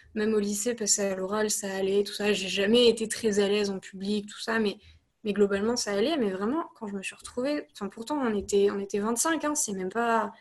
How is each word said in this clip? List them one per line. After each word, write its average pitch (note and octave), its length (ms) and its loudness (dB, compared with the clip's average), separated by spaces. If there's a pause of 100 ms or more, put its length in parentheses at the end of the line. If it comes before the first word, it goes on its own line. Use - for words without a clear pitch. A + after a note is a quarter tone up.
(140)
même G#3+ 220 0
au G#3+ 40 2
lycée, G#3 360 0
passer G#3 260 0
à G3 140 0
l'oral, G#3 340 -2
ça G3 260 -4
allait, G3 280 2
tout G3+ 100 -8
ça. G#3 200 0
J'ai F#3+ 140 -2
jamais G3+ 400 6
été A3+ 200 4
très G#3 320 0
à G3+ 80 4
l'aise G3+ 240 0
en F#3+ 80 -6
public, G3+ 480 -4
tout - 120 -16
ça, A3+ 200 -2
mais, G3+ 180 0 (460)
mais G#3 100 -2
globalement, G3+ 420 2
ça A3 180 -4
allait. B3+ 240 0
Mais A3 120 0
vraiment, A3 360 -2 (100)
quand A3 100 -12
je G3+ 100 -8
me G3 60 -8
suis - 140 -10
retrouvée, D4 580 -4
enfin, G3 160 -8
pourtant, B3+ 320 -6
on A3+ 140 0
était, G3+ 340 4
on G#3 80 -2
était G3+ 220 -4
vingt-cinq, A#3+ 440 0
hein, D4 120 0
c'est G#3+ 180 -2
même F#3 160 -4
pas, A3+ 520 0